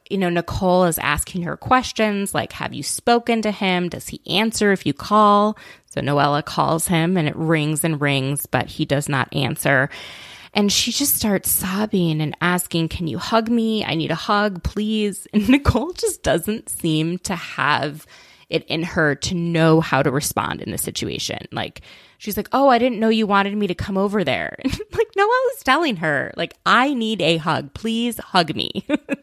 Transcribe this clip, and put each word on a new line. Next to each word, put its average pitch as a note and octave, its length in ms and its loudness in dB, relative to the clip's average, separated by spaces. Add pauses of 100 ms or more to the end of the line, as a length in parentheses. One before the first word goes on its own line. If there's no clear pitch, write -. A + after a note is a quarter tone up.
you G3 100 -4
know, F3+ 120 0
Nicole F3+ 540 2
is D#3+ 140 2
asking D3 440 -2
her D3+ 140 -6
questions G#3+ 800 0
like, - 180 -2
"Have - 200 -8
you - 100 -10
spoken A#3 600 2
to G#3+ 80 0
him? F3+ 400 0
Does - 180 -10
he - 180 -12
answer G#3+ 460 2
if F#3+ 140 -2
you - 80 0
call?" G#3 640 4 (280)
So - 140 -8
Noella C#3+ 440 2
calls D#3+ 440 0
him E3+ 280 2
and D#3 120 2
it - 80 -4
rings D#3 480 0
and D#3 160 -2
rings, C#3 460 0
but - 200 -2
he - 180 -6
does C#3+ 240 -2
not C3+ 260 -2
answer. C#3 560 0 (640)
And G3+ 180 2
she - 200 0
just - 220 0
starts G3+ 360 0
sobbing F#3 720 0
and D3 180 -4
asking, E3+ 480 0
"Can E3+ 180 -6
you D3+ 120 -4
hug A3+ 320 0
me? A3+ 340 0
I - 100 -2
need D3+ 160 -2
a E3 60 -2
hug, G3+ 460 0
please." G#3+ 680 -2
<laughs> - 40 -8
And G#3 140 4
Nicole C#4 440 2
just - 300 -4
doesn't E3+ 480 -2
seem D#3+ 500 0
to - 160 -6
have D3 720 -2 (420)
it D#3 160 -2
in D#3+ 180 -4
her D#3+ 320 0
to - 200 -6
know E3 480 4
how C3+ 200 2
to C#3 80 0
respond - 520 -2
in - 80 -8
the - 80 -6
situation. - 760 -6
Like, - 300 -8 (340)
she's - 220 -10
like, G#3 140 -6
"Oh, C#4 160 4
I A#3+ 100 6
didn't A#3+ 200 2
know A3 120 2
you A3 160 2
wanted G3 280 2
me G#3 120 0
to F3+ 80 -2
come F#3+ 240 -4
over G3 260 0
there." G2+ 360 -2
<laughs> - 40 -6
And, C4+ 80 -2 (200)
like, G#4+ 240 0
Noelle A#4+ 400 2
is - 60 -18
telling C4+ 340 2
her, D3+ 400 -2
like, E3+ 180 -6 (100)
"I B3+ 300 2
need A3 260 -2
a E3 160 4
hug. D3+ 380 -4
Please A3+ 440 -2
hug E3 360 0
me." - 360 -6
<laughs> D4 60 2 (260)